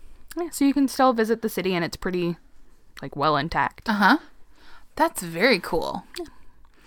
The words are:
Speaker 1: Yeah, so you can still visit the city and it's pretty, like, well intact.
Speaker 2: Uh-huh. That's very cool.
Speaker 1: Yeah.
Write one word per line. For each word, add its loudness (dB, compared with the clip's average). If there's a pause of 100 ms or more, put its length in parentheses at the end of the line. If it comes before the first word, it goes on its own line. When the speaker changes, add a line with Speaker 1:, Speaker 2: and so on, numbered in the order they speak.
(360)
Speaker 1:
Yeah, -4
so 0
you 4
can 2
still 4
visit 0
the -4
city -2
and 0
it's -6
pretty, -2 (680)
like, -12
well 2
intact. -2
Speaker 2:
Uh-huh. 6 (760)
That's 0
very 2
cool. -4 (140)
Speaker 1:
Yeah. -8 (640)